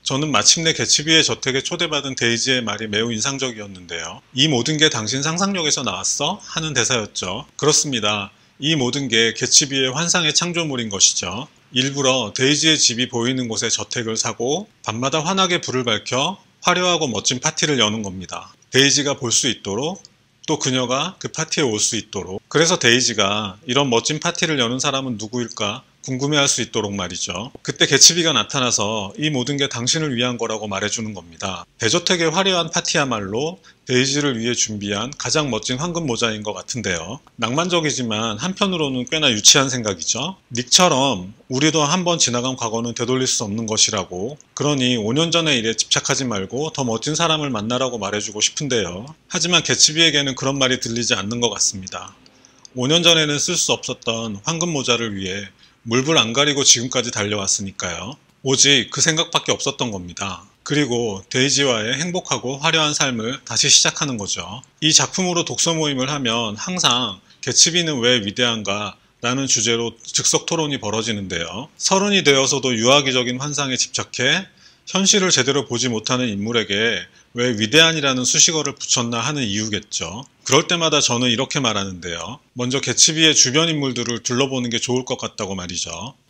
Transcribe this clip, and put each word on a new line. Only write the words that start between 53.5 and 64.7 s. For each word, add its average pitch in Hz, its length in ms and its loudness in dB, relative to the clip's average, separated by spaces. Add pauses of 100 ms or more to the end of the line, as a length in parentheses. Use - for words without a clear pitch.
수 - 160 0
없었던 113 720 -4
황금 165 260 -2
모자를 117 460 0
위해 95 320 -6 (400)
물불 131 300 2
안 117 160 2
가리고 139 300 2
지금까지 123 480 2
달려왔으니까요. 98 1040 -4 (260)
오직 135 480 4
그 - 120 -4
생각밖에 160 500 0
없었던 127 400 -2
겁니다. 92 520 -8 (200)
그리고 120 640 0
데이지와의 131 720 2
행복하고 147 580 -4
화려한 156 380 2
삶을 123 500 -2
다시 - 240 0
시작하는 147 480 2
거죠. 95 460 -8 (180)